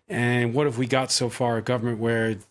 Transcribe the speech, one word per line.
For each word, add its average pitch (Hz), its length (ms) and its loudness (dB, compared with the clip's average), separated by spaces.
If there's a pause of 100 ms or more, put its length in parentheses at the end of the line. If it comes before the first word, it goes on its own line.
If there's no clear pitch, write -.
And 120 460 0
what 147 100 2
have 123 140 -2
we 127 80 0
got 131 240 0
so 123 180 0
far, 120 280 0
a 110 40 -2
government 117 380 -2
where 113 380 0 (140)